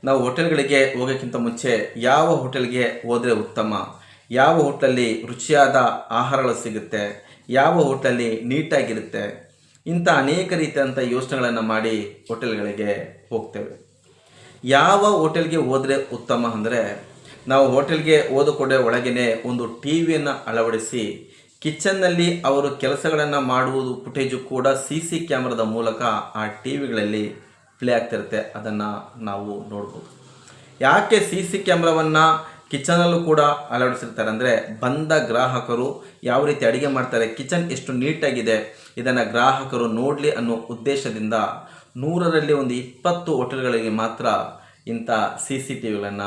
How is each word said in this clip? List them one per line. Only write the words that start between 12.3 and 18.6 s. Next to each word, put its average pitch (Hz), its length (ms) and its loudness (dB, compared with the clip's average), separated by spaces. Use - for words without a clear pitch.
ಹೋಗ್ತೇವೆ. - 720 -10
ಯಾವ 185 540 6
ಹೋಟೆಲ್‌ಗೆ 156 380 0
ಹೋದ್ರೆ 135 400 2
ಉತ್ತಮ 120 500 -2
ಅಂದ್ರೆ, 107 580 -2
ನಾವು 135 200 6
ಹೋಟೆಲ್‌ಗೆ 151 640 4
ಹೋದ 143 180 4
ಕೂಡಲೇ 139 280 2